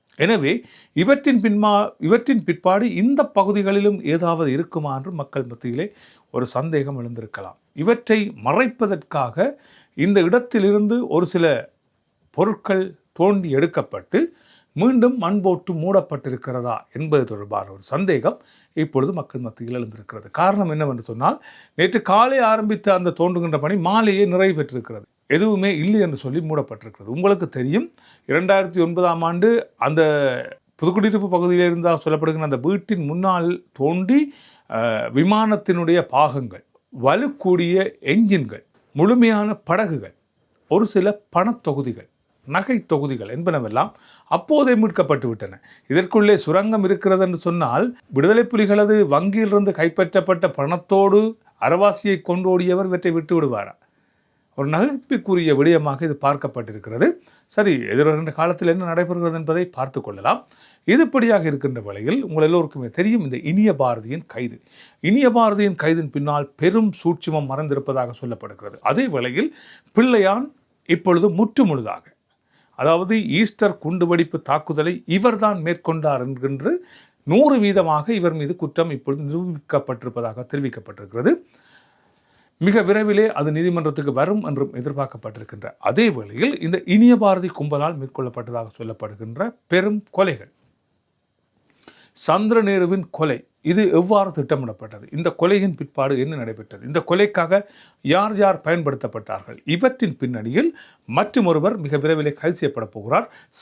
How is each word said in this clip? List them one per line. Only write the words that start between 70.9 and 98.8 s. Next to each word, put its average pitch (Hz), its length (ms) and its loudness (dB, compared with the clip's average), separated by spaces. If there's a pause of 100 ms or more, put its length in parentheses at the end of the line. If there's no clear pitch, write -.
முற்று 214 360 2
முழுதாக, 117 480 -4 (640)
அதாவது, 175 520 0
ஈஸ்டர் 202 560 0
குண்டுவெடிப்பு 170 580 -2
தாக்குதலை 151 640 -4
இவர்தான் 202 580 0
மேற்கொண்டார் 156 560 -2
என்கின்ற 135 580 -4 (460)
நூறு 262 340 4
வீதமாக 185 520 2
இவர் 175 240 0
மீது 156 220 -4
குற்றம் 165 340 -4
இப்பொழுது 139 340 -6
நிரூபிக்கப்பட்டிருப்பதாக 135 1300 -6
தெரிவிக்கப்பட்டிருக்கிறது. 120 800 -6 (1300)
மிக 202 200 4
விரைவிலே 208 460 2
அது 151 240 -2
நீதிமன்றத்துக்கு 156 600 -2
வரும் 175 300 0
என்றும் 139 300 -4
எதிர்பார்க்கப்பட்டிருக்கின்ற 123 920 -10 (120)
அதே 220 300 2
வேளையில், 127 500 -4
இந்த 170 260 -2
இனிய 226 300 8
பாரதி 190 320 2
கும்பலால் 151 500 -4
மேற்கொள்ளப்பட்டதாக 120 720 -8 (100)
சொல்லப்படுகின்ற 113 800 -10 (120)
பெரும் 202 360 0 (140)
கொலைகள், 180 340 -2 (1800)
சந்திரநேருவின் 196 840 2
கொலை, 151 360 -4 (140)
இது 180 300 2
எவ்வாறு 190 380 2
திட்டமிடப்பட்டது? 117 800 -6
இந்த 151 280 -4
கொலையின் 190 360 2
பிற்பாடு 139 440 -4
என்ன 147 160 -4
நடைபெற்றது? 113 500 -14
இந்த 151 220 -2
கொலைக்காக 190 540 2 (400)
யார் 196 340 0
யார் 196 280 2
பயன்படுத்தப்பட்டார்கள்? 131 1040 -6